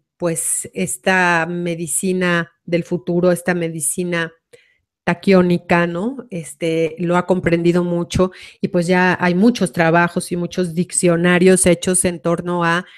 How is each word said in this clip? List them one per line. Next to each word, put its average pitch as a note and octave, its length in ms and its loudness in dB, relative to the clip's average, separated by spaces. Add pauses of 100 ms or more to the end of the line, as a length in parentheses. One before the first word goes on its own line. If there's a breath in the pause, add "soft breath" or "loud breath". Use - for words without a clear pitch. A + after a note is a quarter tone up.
(180)
pues - 560 -4
esta F3+ 720 0
medicina F3 1040 -2 (140)
del E3+ 180 -2
futuro, F3 480 -2
esta F3 220 -2
medicina E3 800 -6 (720 soft breath)
taquiónica, F3 800 2
¿no? G#3 440 -6
Este, D#3+ 680 -4
lo F3 200 0
ha F3+ 80 0
comprendido F3 580 2
mucho F3 480 -2 (300 loud breath)
y F#3+ 80 -2
pues F3 180 -2
ya F3+ 320 2
hay F3+ 160 2
muchos G3 380 2
trabajos E3+ 580 2
y F3 60 -4
muchos F3 360 -4
diccionarios F3+ 920 2
hechos F3+ 400 2
en F3 160 -4
torno F3 420 -2
a E3+ 220 0 (120)